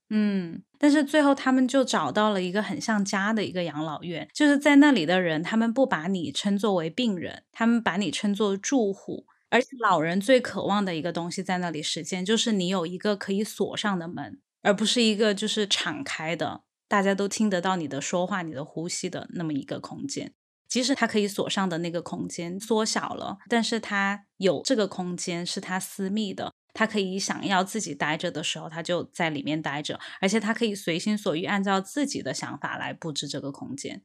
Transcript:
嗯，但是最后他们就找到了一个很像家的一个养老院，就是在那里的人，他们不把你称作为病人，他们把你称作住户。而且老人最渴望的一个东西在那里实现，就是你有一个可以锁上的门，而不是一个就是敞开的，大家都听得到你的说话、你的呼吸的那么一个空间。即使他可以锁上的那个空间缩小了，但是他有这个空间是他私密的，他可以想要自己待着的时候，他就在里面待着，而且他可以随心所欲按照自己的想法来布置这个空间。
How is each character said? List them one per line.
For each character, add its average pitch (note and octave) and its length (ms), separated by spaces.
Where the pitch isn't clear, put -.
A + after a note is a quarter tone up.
嗯， G3 520
但 D4 140
是 D4+ 120
最 D4 180
后 C#4+ 120
他 C4+ 180
们 C4 160
就 C4+ 160
找 F3+ 280
到 G#3+ 180
了 G3 120
一 F3+ 100
个 G3+ 100
很 G3+ 180
像 G#3+ 240
家 G3 300
的 G#3+ 100
一 - 80
个 F3+ 120
养 D#3 200
老 D#3 200
院， D#3+ 300
就 D4 120
是 C#4+ 120
在 C#4+ 180
那 C#4+ 160
里 G3 140
的 F#3 160
人， D#3+ 200
他 F3 140
们 A3+ 180
不 C4 120
把 E3+ 220
你 F#3 240
称 G3+ 260
作 G3+ 180
为 E3 140
病 G#3 280
人， - 340
他 - 140
们 A#3 160
把 F#3 140
你 F#3+ 160
称 G3+ 240
作 G3 220
住 G3+ 360
户。 - 320
而 A#3 120
且 C4 60
老 G3 220
人 E3+ 180
最 B3 200
渴 - 260
望 G3+ 180
的 F#3 120
一 D#3 60
个 E3+ 120
东 E3+ 180
西 - 100
在 F#3 160
那 F3 140
里 D3 100
实 E3 220
现， F3+ 200
就 G3+ 140
是 A3+ 140
你 F#3 160
有 F3+ 180
一 F3+ 120
个 G#3 180
可 G3 180
以 G3+ 100
锁 - 320
上 - 220
的 E3 100
门， C#3+ 320
而 G3+ 140
不 G#3+ 100
是 A#3+ 160
一 A3 140
个 G#3 180
就 G#3 140
是 G#3 200
敞 F3 360
开 D#3+ 320
的， D3+ 260
大 G#3 140
家 G3 140
都 G3+ 120
听 G#3+ 220
得 F#3 100
到 F#3+ 160
你 E3 120
的 C3+ 120
说 F3+ 280
话、 F#3 160
你 D#3+ 100
的 C3+ 100
呼 E3 240
吸 F3+ 220
的 E3+ 240
那 F3 100
么 D#3+ 80
一 C#3 120
个 C#3+ 160
空 - 260
间。 - 280
即 A#3+ 120
使 B3+ 140
他 - 100
可 A3 140
以 G3+ 80
锁 G3 220
上 F#3+ 180
的 F3 120
那 E3+ 120
个 E3+ 100
空 F3 280
间 F3 280
缩 A3 280
小 G#3+ 300
了， - 240
但 A#3 120
是 A3+ 160
他 G3+ 500
有 F3+ 260
这 - 100
个 G#3+ 140
空 F3+ 300
间 F3 280
是 - 140
他 F#3 180
私 F#3+ 320
密 G3+ 240
的， - 200
他 A3 140
可 G#3+ 100
以 F#3+ 220
想 - 260
要 F#3+ 160
自 F#3+ 200
己 - 120
待 D3+ 220
着 E3 160
的 D3+ 100
时 - 160
候， D#3+ 120
他 D#3+ 120
就 E3+ 220
在 - 260
里 C#3+ 140
面 D3+ 180
待 D3 200
着， - 180
而 G3 80
且 A3 100
他 G#3+ 140
可 A3+ 100
以 G#3+ 100
随 F3 240
心 G#3+ 200
所 F#3+ 180
欲 E3+ 80
按 G3 180
照 F#3+ 200
自 C#4 260
己 - 140
的 C3+ 120
想 C#3 240
法 - 200
来 C3 160
布 - 180
置 C#3+ 160
这 C#3 140
个 C#3+ 100
空 - 240
间。 - 300